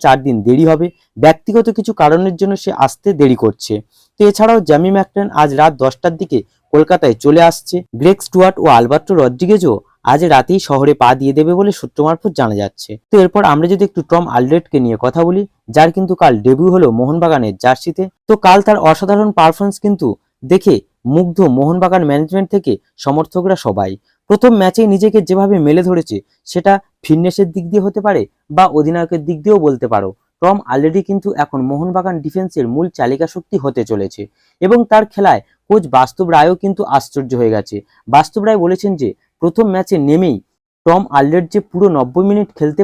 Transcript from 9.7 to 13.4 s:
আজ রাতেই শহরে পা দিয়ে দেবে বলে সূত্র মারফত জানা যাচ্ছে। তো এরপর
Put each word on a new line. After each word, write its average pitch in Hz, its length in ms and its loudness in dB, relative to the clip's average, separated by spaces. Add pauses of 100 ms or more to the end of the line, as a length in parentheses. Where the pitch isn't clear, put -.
আজ 151 80 2 (120)
রাতেই 156 360 2
শহরে 143 240 2 (100)
পা 123 80 4 (100)
দিয়ে 135 180 0
দেবে 156 220 2
বলে 202 200 0
সূত্র - 260 -12
মারফত 165 320 -4
জানা 110 220 -2
যাচ্ছে। - 300 -10 (200)
তো - 120 0
এরপর 185 200 2 (100)